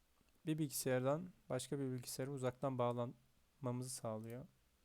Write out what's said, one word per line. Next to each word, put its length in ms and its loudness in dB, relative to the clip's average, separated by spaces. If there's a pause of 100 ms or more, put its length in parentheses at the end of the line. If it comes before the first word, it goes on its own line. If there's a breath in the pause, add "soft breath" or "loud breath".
(460)
bir 120 0
bilgisayardan 760 2 (180)
başka 300 0
bir 120 0
bilgisayara 400 -4
uzaktan 460 0
bağlanmamızı 1120 -2
sağlıyor. 560 -6 (400)